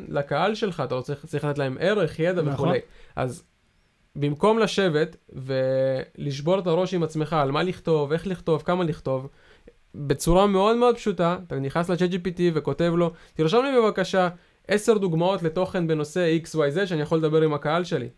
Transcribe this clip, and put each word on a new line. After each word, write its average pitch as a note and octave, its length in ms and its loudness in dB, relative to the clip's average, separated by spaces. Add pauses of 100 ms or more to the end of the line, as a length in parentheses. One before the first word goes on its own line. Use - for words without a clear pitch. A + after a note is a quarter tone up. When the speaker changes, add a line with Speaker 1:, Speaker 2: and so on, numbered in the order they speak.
Speaker 1:
לקהל D3+ 480 -2
שלך, G#3 300 -4
אתה B2+ 100 -4
רוצה, B2+ 180 -6 (120)
צריך - 200 -6
לתת C#3+ 120 -2
להם C3+ 220 -2
ערך, C#3 400 0
ידע E3+ 220 0
Speaker 2:
נכון. C#3+ 120 0
Speaker 1:
וכולי. B2+ 260 0 (360)
אז C3 280 -6 (720)
במקום D3 440 2
לשבת E3+ 560 0 (180)
ולשבור C3+ 1300 -2
את F3+ 80 -4
הראש F3+ 260 0
עם E3+ 100 0
עצמך D#3 300 -4
על C#3+ 180 2
מה D3+ 120 0
לכתוב, D#3 480 0
איך E3+ 160 -2
לכתוב, E3+ 340 -2
כמה F3+ 220 0
לכתוב, C3+ 440 -4 (680)
בצורה E3 520 4
מאוד G3+ 300 4
מאוד A#3+ 180 4
פשוטה, F3+ 420 0 (100)
אתה C3+ 120 -6
נכנס E3 300 -2
ל-chat F3+ 220 0
G - 20 -4
P F3+ 240 -4
T F3 40 -2 (120)
וכותב E3+ 440 0
לו, E3+ 140 2 (220)
"תרשום F3 320 2
לי C#4 60 0 (100)
בבקשה F#3+ 480 2 (380)
עשר G#3 300 2
דוגמאות F3+ 460 0
לתוכן F3+ 440 -2
בנושא D#3 380 -2
איקס D#3+ 300 0
וואי D3 160 2
זד F#3+ 140 0
שאני E3+ 160 -2
יכול D#3 160 0
לדבר D#3 240 2
עם D#3 120 2
הקהל D3+ 300 -2
שלי." C#3 340 -4